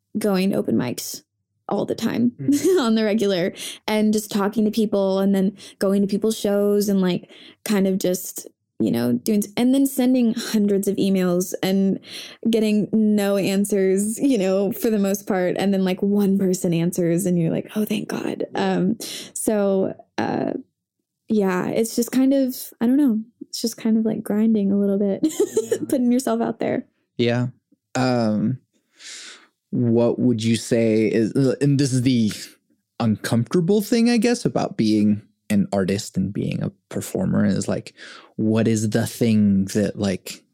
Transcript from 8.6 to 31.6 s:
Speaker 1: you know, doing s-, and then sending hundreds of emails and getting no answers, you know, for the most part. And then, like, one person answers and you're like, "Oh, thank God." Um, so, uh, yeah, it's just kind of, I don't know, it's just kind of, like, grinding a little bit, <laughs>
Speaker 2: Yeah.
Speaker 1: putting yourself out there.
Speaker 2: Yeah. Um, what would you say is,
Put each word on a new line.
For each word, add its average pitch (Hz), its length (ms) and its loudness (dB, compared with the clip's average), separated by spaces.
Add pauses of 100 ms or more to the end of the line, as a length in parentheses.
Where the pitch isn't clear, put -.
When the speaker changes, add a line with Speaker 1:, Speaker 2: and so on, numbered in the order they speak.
Speaker 1:
you - 100 0
know, - 220 0
doing 226 280 0
s-, 202 140 -10
and 247 180 2
then 277 140 2
sending 254 460 2
hundreds 202 560 0
of 196 80 -2
emails 185 560 0 (100)
and 196 360 0 (500)
getting 214 420 2
no 208 460 2
answers, 196 840 0
you 269 180 2
know, 190 360 0
for - 160 -2
the 220 100 2
most 196 280 -2
part. 180 300 0
And 196 160 0
then, 190 120 2
like, 185 160 -2
one 202 360 2
person 185 360 0
answers 170 520 0
and 180 140 2
you're 165 140 0
like, - 240 -4
"Oh, 214 80 -2
thank 214 240 -6
God." - 340 -6 (100)
Um, 190 440 0 (360)
so, 196 600 0 (220)
uh, - 340 -2 (800)
yeah, 190 400 0
it's 226 260 -2
just 233 160 -2
kind 262 220 2
of, 262 200 0 (280)
I 226 60 0
don't 254 100 2
know, 240 240 2 (220)
it's - 180 -12
just 226 160 -6
kind 220 200 0
of, 220 60 0
like, 220 200 -2
grinding 208 500 2
a 202 40 2
little 202 220 2
bit, 202 220 0
<laughs> 359 400 0
Speaker 2:
Yeah. - 160 -4 (100)
Speaker 1:
putting 247 240 2
yourself 240 300 0
out 233 180 -4
there. - 260 -2 (320)
Speaker 2:
Yeah. 120 300 2 (480)
Um, 120 640 0 (1120)
what 120 500 2
would 117 240 0
you 113 140 2
say 110 500 2
is, 107 240 2 (300)